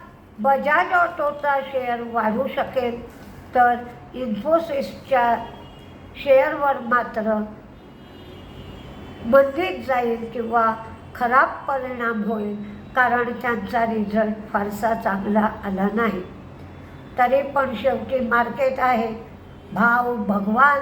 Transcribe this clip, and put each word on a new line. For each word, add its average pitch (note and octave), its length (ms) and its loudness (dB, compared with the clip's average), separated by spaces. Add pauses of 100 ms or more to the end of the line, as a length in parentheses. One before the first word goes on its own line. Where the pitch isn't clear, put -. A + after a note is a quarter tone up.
(380)
बजाज C#4 540 4
ऑटोचा D4 680 2
शेअर B3+ 420 -4
वाढू A#3 520 -2
शकेल, A#3+ 480 -2 (520)
तर A#3+ 200 6 (400)
Infosys-च्या B3+ 1300 0 (800)
शेअरवर C#4+ 540 4
मात्र A3 680 0 (1800)
मंदीत C#4 600 4
जाईल A#3 460 0
किंवा A3+ 420 2 (400)
खराब B3+ 340 4 (200)
परिणाम B3 540 -2
होईल, G#3 340 -4 (400)
कारण A#3+ 360 4
त्यांचा A#3 540 -2
रिझल्ट G#3+ 640 0
फारसा G#3 420 0
चांगला G3+ 460 0
आला G3 540 0
नाही. G#3+ 280 0 (960)
तरी B3+ 240 4
पण C#4 320 0
शेवटी A#3+ 460 0
मार्केट A#3+ 600 0
आहे, A3+ 340 2 (580)
भाव A#3+ 440 2
भगवान G#3+ 640 2